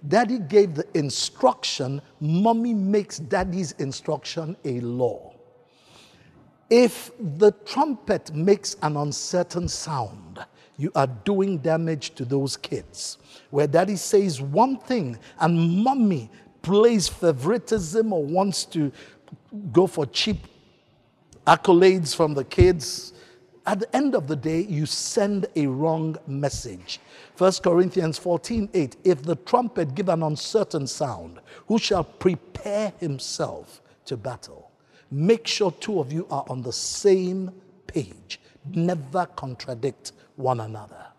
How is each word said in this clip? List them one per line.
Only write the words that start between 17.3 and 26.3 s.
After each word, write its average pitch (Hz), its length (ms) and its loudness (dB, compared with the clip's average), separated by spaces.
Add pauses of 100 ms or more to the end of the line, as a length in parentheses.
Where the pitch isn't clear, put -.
or 165 120 -2
wants 180 420 0
to 147 260 -2 (800)
go 180 140 6
for 156 220 -2
cheap - 400 -4 (960)
accolades 175 720 6
from 151 180 2
the 139 100 -2
kids, - 720 2 (540)
at 196 120 0
the 226 160 -6
end 269 200 2
of 160 120 0
the 156 80 -2
day, 156 260 -2
you 156 260 -2
send 202 580 -2 (100)
a 147 120 2
wrong 160 580 -2
message. 135 760 -8 (360)